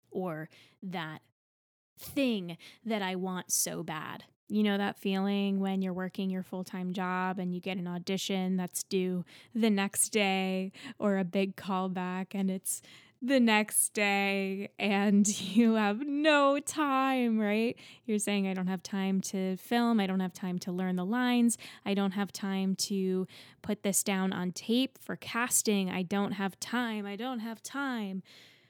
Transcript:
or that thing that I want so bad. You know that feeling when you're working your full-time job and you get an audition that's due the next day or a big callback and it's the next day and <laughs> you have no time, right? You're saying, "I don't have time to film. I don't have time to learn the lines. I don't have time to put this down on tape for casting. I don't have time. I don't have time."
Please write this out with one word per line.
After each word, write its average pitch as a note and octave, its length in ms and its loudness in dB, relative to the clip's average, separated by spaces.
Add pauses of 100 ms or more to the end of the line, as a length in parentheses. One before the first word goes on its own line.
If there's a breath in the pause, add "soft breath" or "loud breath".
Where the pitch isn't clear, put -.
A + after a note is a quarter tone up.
(120)
or D#3+ 380 -6 (340 loud breath)
that E3 380 -8 (760)
thing G#3 600 -2 (280 loud breath)
that G#3+ 160 -2
I F#3 140 -2
want F#3 340 -4
so F3 320 -2
bad. D#3 440 -10 (240)
You G#3 140 2
know G3+ 140 2
that G3+ 220 -2
feeling G3 600 0
when F#3+ 200 0
you're F#3 120 -2
working F#3 360 -4
your F#3 140 -4
full-time F#3 480 -6
job F#3 480 -2
and F3+ 140 -2
you F3+ 80 -4
get F#3+ 160 -6
an F3+ 100 -6
audition F#3 720 -2
that's F3+ 260 -4
due F#3 400 -2 (320 loud breath)
the A3 140 4
next G3 400 0
day F#3+ 640 2 (260 loud breath)
or G3+ 180 2
a F#3+ 60 2
big F#3+ 320 0
callback F#3 800 -4
and G3 180 -2
it's - 300 -6 (400 loud breath)
the C4 180 4
next G#3+ 540 4
day G3 760 0 (100)
and G3+ 480 6
<laughs> F#3+ 280 -2
you A3+ 200 8
have G#3+ 300 2
no C#4+ 540 4
time, C4 800 2
right? A3 380 2 (280 loud breath)
You're G#3+ 140 0
saying, G3+ 280 0
"I F#3+ 60 -2
don't F#3 140 -2
have F#3 160 -4
time F#3+ 380 0
to F#3+ 360 -2
film. A#3 420 2
I G3 80 2
don't F#3+ 120 0
have F#3 140 -2
time F3+ 260 -4
to F#3 120 -6
learn F#3 240 0
the F3+ 100 -2
lines. A#3+ 520 2 (280 loud breath)
I G3 80 0
don't G3 180 2
have G3+ 200 -2
time F#3+ 440 -2
to F#3+ 520 -2 (340 loud breath)
put - 220 -4
this G3 200 2
down F#3+ 300 0
on F3+ 180 -2
tape B3 480 -2
for F#3 160 -8
casting. G#3 760 0
I F3+ 120 -2
don't G3+ 320 -2
have G3 260 -4
time. A3+ 460 -4
I G3+ 100 -8
don't A#3+ 240 -6
have A3 220 -10
time." A3+ 640 -6 (460 loud breath)